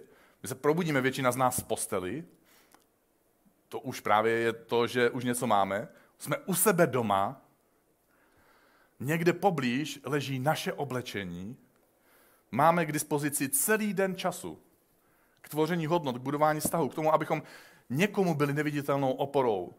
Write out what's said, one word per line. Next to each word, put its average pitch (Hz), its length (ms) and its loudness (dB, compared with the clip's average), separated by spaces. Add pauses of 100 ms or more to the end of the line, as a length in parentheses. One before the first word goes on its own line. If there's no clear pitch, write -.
(420)
My - 60 -12
se 131 60 -6
probudíme, 156 460 0
většina 131 320 0
z 120 40 -2
nás, 127 200 2
z - 60 -2
posteli. 107 600 -4 (1400)
To 113 120 -8
už 123 200 -10
právě 107 320 4
je 117 200 2
to, 117 340 0
že 120 240 2
už 123 140 -6
něco 123 220 -2
máme. 101 420 2 (300)
Jsme 143 200 -4
u 190 160 -4
sebe 175 320 4
doma, 113 540 0 (1600)
někde 165 320 2
poblíž 147 720 0
leží 135 340 -4
naše 151 340 0
oblečení, 107 840 -8 (920)
máme 160 360 4
k 151 60 -6
dispozici 147 560 -2
celý 214 460 0
den 190 220 0
času 92 420 -6 (840)
k - 80 -20
tvoření 156 380 0
hodnot, 147 300 0
k 123 40 -10
budování 151 400 0
vztahu, 165 280 -2
k - 60 -14
tomu, 156 200 2
abychom 151 280 0 (480)
někomu 175 440 2
byli 143 180 0
neviditelnou 143 600 0
oporou, 127 680 0